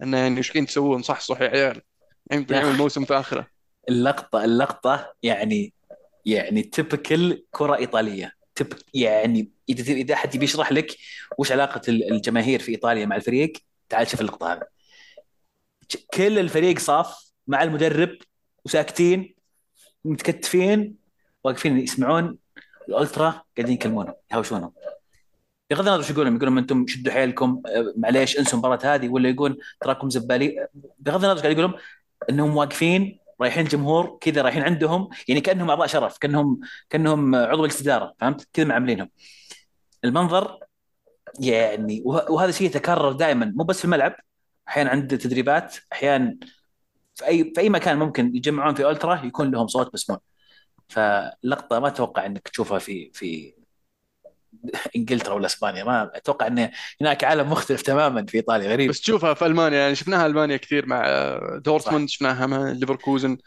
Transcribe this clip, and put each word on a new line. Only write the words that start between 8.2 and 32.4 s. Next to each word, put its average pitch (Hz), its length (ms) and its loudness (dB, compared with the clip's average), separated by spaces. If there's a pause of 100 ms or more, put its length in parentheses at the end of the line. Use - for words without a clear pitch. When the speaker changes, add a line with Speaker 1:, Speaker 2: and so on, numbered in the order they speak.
Speaker 2:
تب-، - 240 -6 (140)
يعني 110 580 2 (180)
إذا، 127 240 -2
إذا 131 200 -2
أحد 135 220 -2
يبي 135 100 0
يشرح 143 260 0
لك 156 240 0 (420)
وش 135 140 0
علاقة 135 380 0
ال-، 113 220 0
الجماهير 113 480 0
في 120 120 -8
إيطاليا 113 340 0
مع 107 100 -4
الفريق، 131 380 0 (360)
تعال 113 180 0
شوف - 140 -4
اللقطة 87 320 -4
هذه. 87 100 -8 (1300)
ج-، - 60 -6 (160)
كل 208 260 2
الفريق 165 400 2
صاف - 520 -2 (160)
مع 135 160 2
المدرب 160 540 0 (480)
وساكتين - 680 0 (680)
متكتفين 185 880 0 (480)
واقفين 131 360 0
يسمعون 135 580 0 (520)
الألترا 147 520 0 (160)
قاعدين 120 160 0
يكلمونهم، 110 400 -2 (180)
يهاوشونهم. 107 420 -4 (1000)
بغض 190 160 0
النظر 180 160 2
شو 147 100 -4
يقولون، 139 220 2
يقولون: 131 220 2
"أنتم 127 300 2
شدوا 127 260 -4
حيلكم، 127 520 0
آه، 113 320 -2
معليش، 131 420 2
انسوا 135 140 0
المباراة 127 420 0
هذه"، 127 140 -2
ولا 127 200 2
يقول: 135 300 0 (220)
"تراكم 135 280 -2
زبالي". 127 580 -2 (320)
بغض 180 260 0
النظر 190 160 2
قاعد 151 160 2
يقولون، 180 220 0 (500)
إنهم 147 280 2